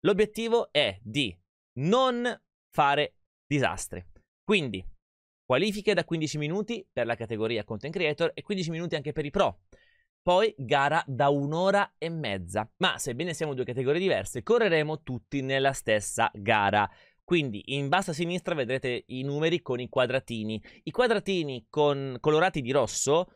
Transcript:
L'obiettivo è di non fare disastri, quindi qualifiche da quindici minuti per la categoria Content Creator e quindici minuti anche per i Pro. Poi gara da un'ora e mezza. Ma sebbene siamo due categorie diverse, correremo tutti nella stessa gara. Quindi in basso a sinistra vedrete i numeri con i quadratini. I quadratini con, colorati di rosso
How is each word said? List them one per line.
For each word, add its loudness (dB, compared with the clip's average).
L'obiettivo 2
è 2
di -4
non 2
fare 0
disastri, -2
quindi -2
qualifiche 0
da 0
quindici -4
minuti -4
per -2
la -2
categoria -4
Content -10
Creator 0
e -12
quindici -4
minuti -4
anche -6
per -4
i -6
Pro. 2
Poi 4
gara 2
da 2
un'ora 2
e -6
mezza. -4
Ma 0
sebbene -4
siamo -4
due -2
categorie 0
diverse, -2
correremo 2
tutti -6
nella 2
stessa 0
gara. 2
Quindi -2
in -2
basso 0
a -4
sinistra -2
vedrete -2
i -8
numeri 0
con -4
i -8
quadratini. -2
I -8
quadratini 0
con, 0
colorati 2
di -4
rosso 2